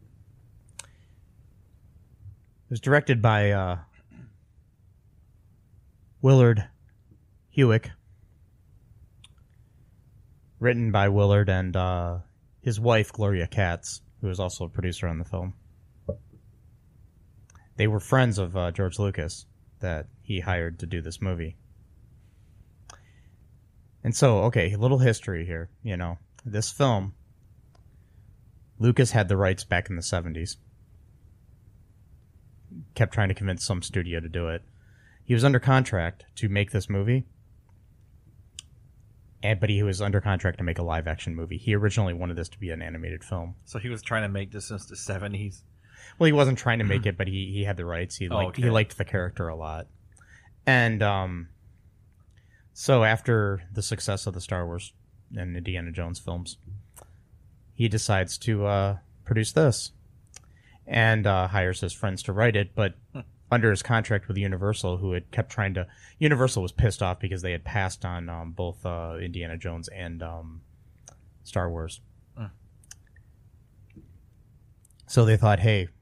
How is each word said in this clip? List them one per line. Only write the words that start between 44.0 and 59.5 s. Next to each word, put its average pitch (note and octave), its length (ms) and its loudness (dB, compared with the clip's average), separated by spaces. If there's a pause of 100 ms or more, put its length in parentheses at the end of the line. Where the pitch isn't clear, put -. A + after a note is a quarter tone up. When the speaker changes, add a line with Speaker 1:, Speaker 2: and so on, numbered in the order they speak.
Speaker 2:
trying A2 200 -2
to G2+ 60 -4
make G2 220 -6
this G2+ 160 -12
since G2+ 180 -10
the - 100 -20
seventies? G2+ 680 -8 (560)
Speaker 1:
Well, E3 80 6
he D3+ 60 6
wasn't C3+ 260 4
trying A#2 200 2
to A2 60 0
make G2+ 200 0
Speaker 2:
<clears throat> - 20 -2
Speaker 1:
it, F2+ 100 -2
but F#2+ 100 -4
he, F#2+ 240 -6
he G2+ 120 -2
had G2 120 -2
the F2 100 -6
rights. F2 300 -6
He F#2 140 -6
Speaker 2:
Oh, E2+ 60 -4
Speaker 1:
liked, F#2 220 -2
he B2 60 -2
Speaker 2:
okay. B2 80 2
Speaker 1:
liked A2 260 2
the F#2+ 80 -4
character F2+ 440 -4
a D#2+ 60 -8
lot. D#2+ 320 -10 (800)
And, A#2 360 4
um, F#2+ 480 -2 (1200)
so B2+ 300 4
after G#2+ 600 2 (100)
the G#2 80 -4
success - 460 -4
of F#2+ 80 -4
the F2+ 60 -10
Star F2+ 240 -6
Wars E2+ 280 -10 (420)
and F2+ 220 -8
Indiana F2 340 -6
Jones E2+ 280 -6
films, F2 380 -10 (1160)
he A2+ 140 0
decides G2 520 0
to, G#2 280 -2
uh, G2 300 0 (280)
produce A2 260 -2